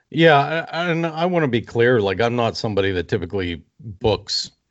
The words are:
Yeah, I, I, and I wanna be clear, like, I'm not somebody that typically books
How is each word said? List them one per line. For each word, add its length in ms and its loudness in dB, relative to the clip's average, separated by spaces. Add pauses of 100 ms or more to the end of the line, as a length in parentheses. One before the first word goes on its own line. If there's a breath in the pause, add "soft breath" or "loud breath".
Yeah, 600 4
I, 140 -4
I, 40 -2
and 160 -2
I 220 -4
wanna 200 0
be 140 0
clear, 400 2
like, 200 0
I'm 140 0
not 220 0
somebody 360 -2
that 140 -4
typically 540 -4 (180)
books 720 -4 (200)